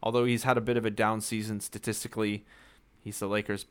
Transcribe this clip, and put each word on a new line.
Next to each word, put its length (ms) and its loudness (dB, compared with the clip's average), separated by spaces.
although 240 4
he's 180 2
had 140 4
a 20 2
bit 160 2
of 80 0
a 60 2
down 320 0
season 380 -4
statistically. 840 -4
He's 180 -10
the 100 -2
Lakers' 420 -2